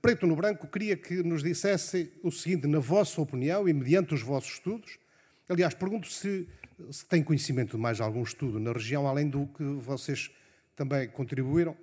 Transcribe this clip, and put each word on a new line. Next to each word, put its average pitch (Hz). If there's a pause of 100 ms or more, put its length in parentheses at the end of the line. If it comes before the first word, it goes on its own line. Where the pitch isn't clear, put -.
preto 226
no 160
branco, 175
queria 208
que 175
nos 165
dissessem 180 (140)
o 175
seguinte, 156
na 151
vossa 165
opinião 156
e 165
mediante 151
os 131
vossos 131
estudos. - (520)
Aliás, 175
pergunto 190
se, 190 (440)
se -
têm 165
conhecimento 131
de 110
mais 117
algum 110
estudo 113
na 113
região, 123
além 143
do 143
que 147
vocês 139 (460)
também 135
contribuíram 143